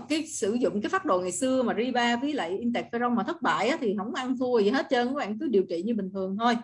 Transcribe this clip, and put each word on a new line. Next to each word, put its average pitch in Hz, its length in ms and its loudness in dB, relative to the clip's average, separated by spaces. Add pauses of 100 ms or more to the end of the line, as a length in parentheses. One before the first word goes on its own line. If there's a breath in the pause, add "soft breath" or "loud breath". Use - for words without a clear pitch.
cái 311 180 -2
sử 208 260 -2
dụng 240 280 0
cái 311 80 -2
phác 381 160 0
đồ 185 160 2
ngày 185 100 -2
xưa 262 320 2
mà 202 140 2
Riba 240 380 2
với 277 180 -2
lại 190 280 -2
interferon 240 540 0
mà 226 80 2
thất 330 180 -4
bại 185 280 2
á, 320 120 0
thì 208 160 0
không 208 160 -4
ăn 254 240 -2
thua 247 220 2
gì 196 100 4
hết 269 200 2
trơn, 240 180 2
các 262 60 -2
bạn 220 260 -4
cứ 320 80 -2
điều 208 220 4
trị 170 140 -4
như 226 120 0
bình 190 180 -4
thường 190 260 -4
thôi. 233 240 4